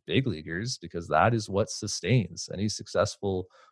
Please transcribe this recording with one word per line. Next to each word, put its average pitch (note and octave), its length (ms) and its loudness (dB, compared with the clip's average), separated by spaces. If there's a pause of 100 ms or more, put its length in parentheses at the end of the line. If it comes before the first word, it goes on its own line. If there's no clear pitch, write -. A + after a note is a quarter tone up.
big B2 220 2
leaguers, E2+ 500 -6
because E2+ 300 -8
that E2+ 260 6
is G#2+ 140 -2
what G2 200 0
sustains G2 840 0
any G#2 160 0
successful F#2+ 800 -2 (240)